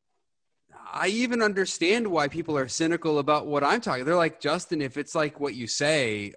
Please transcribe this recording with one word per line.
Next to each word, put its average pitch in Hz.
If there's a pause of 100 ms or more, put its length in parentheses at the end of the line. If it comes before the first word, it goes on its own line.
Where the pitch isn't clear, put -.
(920)
I 160
even 233
understand 202
why 156
people 156
are 131
cynical 160
about 147
what 143
I'm 180
talking. 131
They're 165
like, 165
"Justin, 160
if 135
it's 143
like 151
what 139
you 117
say, 117